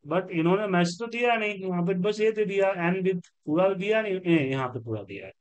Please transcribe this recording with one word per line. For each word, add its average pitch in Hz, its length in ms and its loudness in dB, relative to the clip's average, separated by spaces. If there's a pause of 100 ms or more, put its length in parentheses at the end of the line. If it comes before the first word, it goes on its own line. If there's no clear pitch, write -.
but 180 220 -2
इन्होंने 185 380 2
मैसेज 175 320 2
तो 233 80 -6
दिया 233 280 2
नहीं, 208 300 -4
वहां 175 220 -2
पे 196 60 0
बस 208 260 0
ये 220 120 4
दे 214 140 0
दिया, 196 280 2
and 180 300 0
with 180 240 -2 (180)
पूरा 185 280 2
दिया 208 280 0
नहीं, 202 120 -2
ए, 170 380 2
यहाँ 131 180 -2
पे 117 140 -8
पूरा 107 200 -6
दिया 98 220 -14
है। 95 160 -16